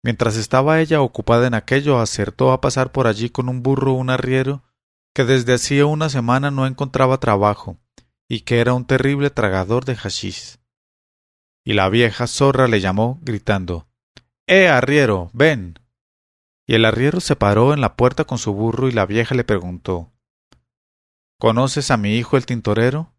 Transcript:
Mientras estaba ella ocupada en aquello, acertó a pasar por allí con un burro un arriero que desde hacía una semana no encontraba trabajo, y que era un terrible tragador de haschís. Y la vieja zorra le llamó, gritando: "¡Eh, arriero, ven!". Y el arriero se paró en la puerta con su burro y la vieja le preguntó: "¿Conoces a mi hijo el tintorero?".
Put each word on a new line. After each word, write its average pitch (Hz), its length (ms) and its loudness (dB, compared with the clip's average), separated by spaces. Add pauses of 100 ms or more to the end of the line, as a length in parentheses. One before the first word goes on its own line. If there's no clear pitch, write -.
Mientras 117 340 -2
estaba 135 420 0
ella 156 220 2
ocupada 120 460 0
en 123 60 0
aquello, 135 460 0
acertó 113 520 0
a 127 100 0
pasar 131 300 -2
por 127 160 0
allí 113 220 -2
con 127 200 -4
un 127 140 -6
burro 135 300 0
un 127 160 -2
arriero 131 540 -2 (500)
que 139 100 2
desde 123 300 2
hacía 139 320 2
una 151 240 -2
semana 131 420 0
no 131 160 -2
encontraba 131 520 0
trabajo, 104 580 0 (520)
y 117 120 -6
que 120 180 0
era 120 140 2
un 127 120 -4
terrible 139 440 0
tragador 104 540 -2
de 131 100 -4
haschís. - 680 -10 (1040)
Y 107 80 -2
la 95 160 2
vieja 117 380 0
zorra 131 400 2
le 110 120 2
llamó, 104 440 -2
gritando: 95 640 -4 (600)
"¡Eh, 185 220 6
arriero, 123 640 2
ven!". 117 460 0 (840)
Y 120 100 0
el 113 100 4
arriero 127 340 0
se - 160 -2
paró 110 380 2
en 147 80 -2
la 110 140 -2
puerta 127 300 0
con 127 120 -8
su 107 160 -4
burro 113 340 -2
y 127 40 0
la 110 140 0
vieja 110 300 -2
le 120 80 -2
preguntó: 90 680 -6 (1300)
"¿Conoces 131 520 0
a 131 60 2
mi 104 180 0
hijo 120 220 0
el 127 80 0
tintorero?". 120 720 -2